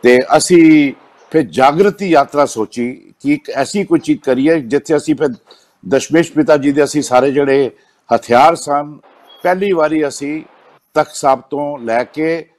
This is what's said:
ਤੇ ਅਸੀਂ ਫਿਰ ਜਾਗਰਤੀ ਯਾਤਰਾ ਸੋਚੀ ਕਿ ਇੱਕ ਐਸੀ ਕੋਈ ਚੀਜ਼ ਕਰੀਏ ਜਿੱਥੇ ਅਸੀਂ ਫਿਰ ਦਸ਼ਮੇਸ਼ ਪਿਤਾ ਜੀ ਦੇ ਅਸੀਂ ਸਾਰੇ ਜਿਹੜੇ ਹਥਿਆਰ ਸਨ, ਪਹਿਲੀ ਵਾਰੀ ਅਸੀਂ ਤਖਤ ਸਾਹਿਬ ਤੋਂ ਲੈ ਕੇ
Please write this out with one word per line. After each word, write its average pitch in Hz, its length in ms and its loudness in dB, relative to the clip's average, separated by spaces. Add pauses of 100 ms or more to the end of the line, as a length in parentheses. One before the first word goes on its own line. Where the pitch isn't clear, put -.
ਤੇ 123 140 6 (200)
ਅਸੀਂ 156 560 4 (380)
ਫਿਰ 156 100 2
ਜਾਗਰਤੀ 143 680 -2
ਯਾਤਰਾ 147 380 0
ਸੋਚੀ 120 720 -8
ਕਿ 143 140 -2
ਇੱਕ - 160 -6
ਐਸੀ 135 340 -4
ਕੋਈ 165 160 0
ਚੀਜ਼ 151 200 -2
ਕਰੀਏ 139 400 0
ਜਿੱਥੇ 139 380 -4
ਅਸੀਂ 151 180 -2
ਫਿਰ - 120 -2 (600)
ਦਸ਼ਮੇਸ਼ 147 420 0
ਪਿਤਾ 151 260 2
ਜੀ 139 140 0
ਦੇ 143 120 2
ਅਸੀਂ 143 180 -2
ਸਾਰੇ 127 300 2
ਜਿਹੜੇ 139 400 0 (440)
ਹਥਿਆਰ 127 400 2
ਸਨ, 147 420 -6 (460)
ਪਹਿਲੀ 190 280 -2
ਵਾਰੀ 156 360 0
ਅਸੀਂ 143 360 -10 (500)
ਤਖਤ 151 220 -2
ਸਾਹਿਬ 131 340 0
ਤੋਂ 143 300 -8
ਲੈ 117 240 -2
ਕੇ 160 420 -6 (140)